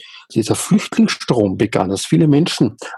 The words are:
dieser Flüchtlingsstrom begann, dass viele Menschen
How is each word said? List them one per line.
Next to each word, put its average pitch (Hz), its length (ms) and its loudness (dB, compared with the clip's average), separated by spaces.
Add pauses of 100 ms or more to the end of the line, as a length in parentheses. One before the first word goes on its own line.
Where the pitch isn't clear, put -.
(320)
dieser 113 220 2
Flüchtlingsstrom 127 1000 0
begann, 101 340 -2
dass 98 160 -6
viele 160 200 2
Menschen 147 500 0 (220)